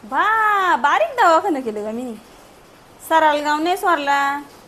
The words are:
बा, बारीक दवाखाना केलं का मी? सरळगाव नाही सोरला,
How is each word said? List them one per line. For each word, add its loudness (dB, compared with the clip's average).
बा, 0
बारीक 0
दवाखाना 4
केलं -8
का -6
मी? -10
सरळगाव 2
नाही -2
सोरला, 0